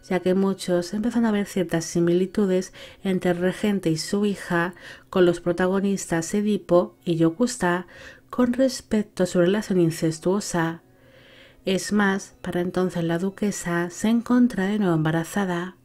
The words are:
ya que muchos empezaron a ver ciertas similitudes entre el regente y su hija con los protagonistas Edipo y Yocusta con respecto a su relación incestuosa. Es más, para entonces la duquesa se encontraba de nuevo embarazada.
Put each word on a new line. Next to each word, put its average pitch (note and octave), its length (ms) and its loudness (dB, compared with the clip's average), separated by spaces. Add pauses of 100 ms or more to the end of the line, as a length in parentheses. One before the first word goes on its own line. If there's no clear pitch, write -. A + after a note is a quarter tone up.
ya F3+ 120 0
que F#3 140 0
muchos F#3 580 0
empezaron A#3 340 0
a G#3+ 60 2
ver G3+ 140 0
ciertas E3+ 380 -2
similitudes F#3 880 2 (320)
entre F3+ 260 0
el F3 80 0
regente F#3 520 0
y D#3+ 60 0
su G#3 300 -2
hija F3+ 480 -2 (340)
con F#3 160 4
los F3 160 2
protagonistas F#3 960 -2
Edipo G#3 720 2
y E3+ 120 0
Yocusta F3 720 0 (420)
con B3 240 0
respecto A#3 680 -2
a F3+ 40 4
su F3+ 120 0
relación F#3 420 2
incestuosa. E3 1000 0 (840)
Es F#3+ 280 -2
más, G3 500 0
para F3+ 180 -4
entonces F3+ 440 -2
la E3 140 0
duquesa F3+ 720 -2
se - 180 -2
encontraba A#3 640 2
de G#3+ 100 -2
nuevo F3+ 140 2
embarazada. E3+ 920 -2